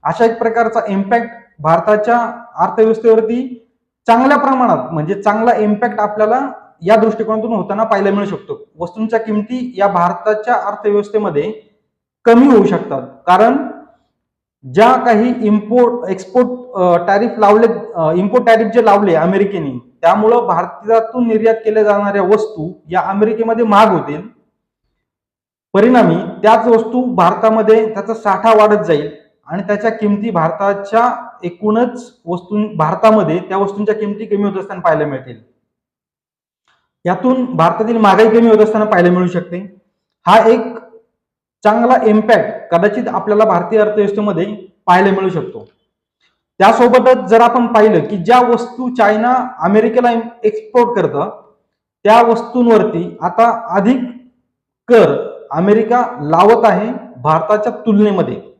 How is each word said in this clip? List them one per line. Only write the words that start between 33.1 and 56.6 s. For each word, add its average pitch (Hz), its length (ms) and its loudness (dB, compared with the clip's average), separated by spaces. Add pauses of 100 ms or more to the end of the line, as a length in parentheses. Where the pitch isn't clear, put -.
त्या 185 180 -6
वस्तूंच्या 202 380 -2
किमती 214 300 -8
कमी 202 180 -2
होत 196 160 -4
असताना 190 220 -12
पाहायला 156 240 0
मिळतील. 127 320 -12 (1700)
यातून 247 400 -2
भारतातील 220 520 -2
महागाई 214 320 4
कमी 233 180 4
होत 214 100 6
असताना 214 280 2
पाहायला 180 240 2
मिळू 180 180 0
शकते. 175 540 -10 (460)
हा 226 220 4
एक 240 120 2 (1040)
चांगला 233 300 2 (100)
इम्पॅक्ट 214 720 0
कदाचित 208 320 0
आपल्याला 208 380 0
भारतीय 214 340 0
अर्थव्यवस्थेमध्ये 202 680 -2 (400)
पाहायला 190 260 4
मिळू 190 180 -2
शकतो. 120 380 -10 (920)
त्यासोबतच 240 580 4
जर 226 240 2
आपण 240 260 2
पाहिलं 208 400 2
की 208 100 -6
ज्या 226 220 2
वस्तू 247 560 -2
चायना 233 520 0 (120)
अमेरिकेला 233 520 2 (320)
एक्सपोर्ट 226 560 -2
करतं, 151 420 -6 (600)
त्या 220 180 4
वस्तूंवरती 226 1000 0
आता 190 580 0
अधिक 240 220 0 (840)
कर 185 460 2 (180)
अमेरिका 220 520 0 (180)
लावत 185 440 2